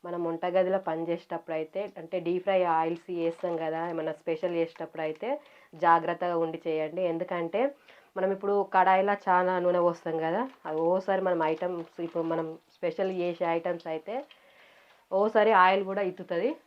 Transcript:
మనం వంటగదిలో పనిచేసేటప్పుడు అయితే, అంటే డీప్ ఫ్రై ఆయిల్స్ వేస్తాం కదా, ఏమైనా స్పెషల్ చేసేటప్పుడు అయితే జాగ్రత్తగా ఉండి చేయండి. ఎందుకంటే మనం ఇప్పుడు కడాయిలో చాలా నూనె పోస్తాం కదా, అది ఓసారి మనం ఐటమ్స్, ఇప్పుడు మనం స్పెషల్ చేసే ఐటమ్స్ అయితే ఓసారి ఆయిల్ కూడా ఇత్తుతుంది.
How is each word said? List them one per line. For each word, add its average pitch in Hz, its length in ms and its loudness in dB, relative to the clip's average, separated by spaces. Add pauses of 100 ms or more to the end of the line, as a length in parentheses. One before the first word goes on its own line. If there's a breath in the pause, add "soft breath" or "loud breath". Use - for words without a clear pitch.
మనం 175 220 -6
వంటగదిలో 180 600 0
పనిచేసేటప్పుడు 165 720 -4
అయితే, 156 220 -6 (200)
అంటే 165 240 -8
డీప్ 180 220 -2
ఫ్రై 190 100 2 (160)
ఆయిల్స్ 165 340 -2 (120)
వేస్తాం 165 340 -2 (100)
కదా, 160 160 -4 (120)
ఏమైనా 160 280 -4
స్పెషల్ 170 400 -4
చేసేటప్పుడు 165 460 -4
అయితే 156 240 -6 (540 loud breath)
జాగ్రత్తగా 170 600 4
ఉండి 165 220 -4
చేయండి. 156 360 -2 (100)
ఎందుకంటే 170 500 -2 (560 loud breath)
మనం 185 180 2
ఇప్పుడు 202 200 -2 (200)
కడాయిలో 196 400 4 (120)
చాలా 180 260 4 (100)
నూనె 180 240 2
పోస్తాం 170 380 -2
కదా, 180 160 0 (260)
అది 156 120 -4 (100)
ఓసారి 190 400 0
మనం 170 120 0 (100)
ఐటమ్స్, 175 440 -6 (120)
ఇప్పుడు 165 260 -4
మనం 165 140 -2 (300)
స్పెషల్ 185 340 -2 (100)
చేసే 175 260 -2 (100)
ఐటమ్స్ 170 360 -4
అయితే 196 240 -8 (1040 soft breath)
ఓసారి 220 320 4 (100)
ఆయిల్ 196 280 6
కూడా 202 200 -2
ఇత్తుతుంది. 185 400 -4 (160)